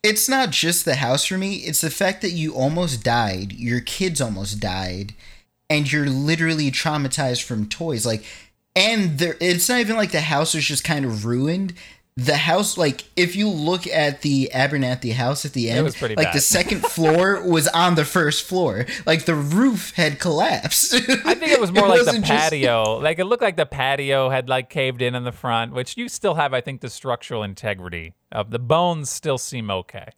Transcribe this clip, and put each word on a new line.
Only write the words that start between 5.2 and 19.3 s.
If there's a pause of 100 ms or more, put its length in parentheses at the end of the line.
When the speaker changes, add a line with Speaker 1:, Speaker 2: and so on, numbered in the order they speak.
Speaker 1:
and
you're
literally
traumatized
from
toys.
Like, (520)
and
there,
it's
not
even
like
the
house
was
just
kind
of
ruined. (400)
The
house,
like, (120)
if
you
look
at
the
Abernathy
house
at
the
Speaker 2:
It
Speaker 1:
end,
Speaker 2:
was
pretty
Speaker 1:
like,
Speaker 2:
bad.
Speaker 1:
the
second
floor
Speaker 2:
<laughs>
Speaker 1:
was
on
the
first
floor. (220)
Like,
the